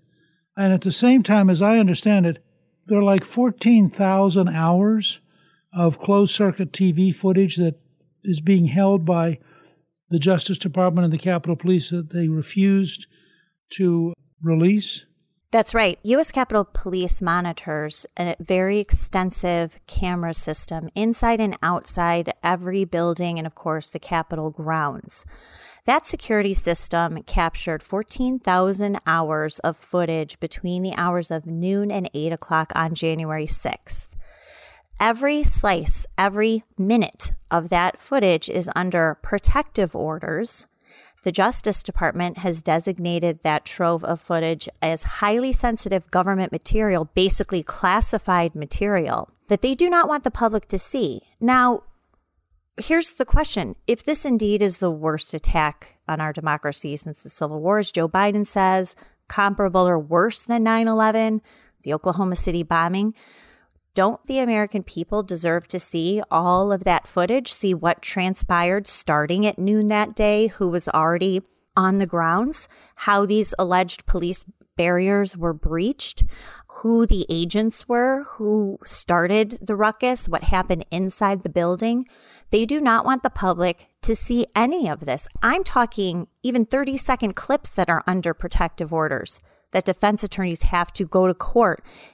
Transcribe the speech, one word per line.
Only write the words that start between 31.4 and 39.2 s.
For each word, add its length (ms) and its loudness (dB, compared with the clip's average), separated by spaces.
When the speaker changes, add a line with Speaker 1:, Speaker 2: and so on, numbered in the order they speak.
Speaker 2:
noon 460 -2
and 220 -4
eight 200 -4
o'clock 420 -2
on 180 -2
January 540 -4
sixth. 640 -4
Every 440 0
slice, 640 0
every 480 0
minute 540 0
of 200 0
that 300 0
footage 500 0
is 260 -4
under 460 0